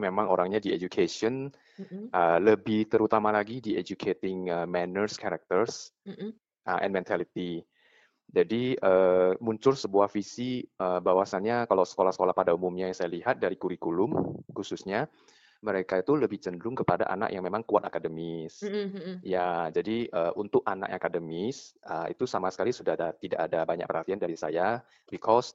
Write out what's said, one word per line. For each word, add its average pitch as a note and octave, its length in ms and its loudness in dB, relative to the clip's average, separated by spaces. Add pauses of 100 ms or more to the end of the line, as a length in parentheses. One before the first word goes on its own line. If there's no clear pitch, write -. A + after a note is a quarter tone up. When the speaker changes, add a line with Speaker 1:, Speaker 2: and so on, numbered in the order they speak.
Speaker 1:
memang G2 300 0
orangnya F#2 300 2
di F#2 120 0
education, G#2+ 760 0 (300)
Speaker 2:
Mhm. G3 360 -12
Speaker 1:
eee, E2+ 300 6
lebih G#2+ 480 4
terutama G#2+ 420 4
lagi G#2+ 300 -2
di G#2 140 -2
educating, F#2 720 -4
eee, E2+ 160 -2
manners, F2+ 520 -2
characters, F#2+ 720 -2 (140)
Speaker 2:
Mhm. G3+ 340 -12 (280)
Speaker 1:
eee, F2+ 180 0
and G2 100 -2
mentality. F2 680 -4 (680)
Jadi, A#2 460 2
eee, F#2 520 6 (140)
muncul A2+ 340 2
sebuah G2+ 340 4
visi, B2 540 -4
eee, F2+ 380 -2
bahwasanya G2+ 680 2
kalau F#2+ 180 6
sekolah-sekolah F#2 480 2
pada F2+ 200 4
umumnya F2+ 340 -2
yang F2+ 80 -6
saya F2 140 -4
lihat F2+ 300 -2
dari F#2+ 180 -2
kurikulum F2 520 -2 (440)
khususnya, G2+ 520 -4 (560)
mereka F#2+ 380 0
itu C#3 160 2
lebih G#2 240 0
cenderung F#2 360 -6
kepada - 320 2
anak G2 240 -2
yang F#2 120 -6
memang G2+ 200 -4
kuat G#2 220 2
akademis. E2 760 -8
Speaker 2:
Mhm, G#3 320 -4
mhm. F3+ 300 -10
Speaker 1:
Ya, F2 500 0
jadi, A2+ 360 -2
eee, E2+ 280 0
untuk G2+ 300 2
anak F#2+ 260 -4
akademis, F2 800 -4 (100)
eee, E2 320 -6
itu - 140 -4
sama F#2 240 -2
sekali G2 220 0
sudah E2+ 220 -2
ada, E2+ 200 -2
tidak F2+ 220 -6 (100)
ada E2 180 0
banyak E2+ 220 -2
perhatian F#2+ 320 -4
dari E2+ 160 -4
saya, F2 420 -2 (300)
because A2+ 440 2